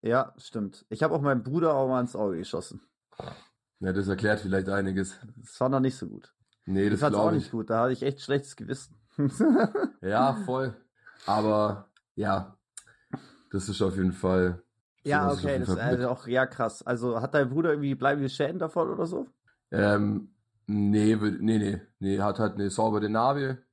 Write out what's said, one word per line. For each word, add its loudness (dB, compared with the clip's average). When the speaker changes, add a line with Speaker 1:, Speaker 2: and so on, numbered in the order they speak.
Speaker 1:
Ja, 0
stimmt. -10
Ich -4
hab 2
auch 0
meinem 2
Bruder 2
auch 2
mal 2
ins -4
Auge 0
geschossen. -8
Speaker 2:
Ja, 0
das 0
erklärt 2
vielleicht 0
einiges. -2
Speaker 1:
Das -20
war 2
noch 2
nicht 0
so -8
gut. -16
Speaker 2:
Nee, 2
Speaker 1:
Ich -
Speaker 2:
das 2
Speaker 1:
fand's 2
Speaker 2:
glaub 4
Speaker 1:
auch 4
nicht 0
Speaker 2:
ich. -14
Speaker 1:
gut, -6
da 2
hatte 2
ich -4
echt -4
schlechtes -4
Gewissen. -10
<laughs> 2
Speaker 2:
Ja, 2
voll. -4
Aber, 0
ja, -2
das -4
ist -4
auf 0
jeden 2
Fall 2
Speaker 1:
Ja, 2
Speaker 2:
sowas 2
ist -6
auf 2
Speaker 1:
okay, 0
Speaker 2:
jeden 0
Speaker 1:
das -2
Speaker 2:
Fall 0
Speaker 1:
ist -2
also 2
Speaker 2:
blöd. -2
Speaker 1:
auch, -6
ja, 2
krass. -4
Also -2
hat -4
dein 4
Bruder 0
irgendwie 0
bleibende 0
Schäden -2
davon -2
oder -2
so? -6
Speaker 2:
Ähm, 0
nee, 4
wür-, 0
nee, 2
nee, 0
nee, 0
hat 0
halt 0
eine -2
saubere 0
Narbe 0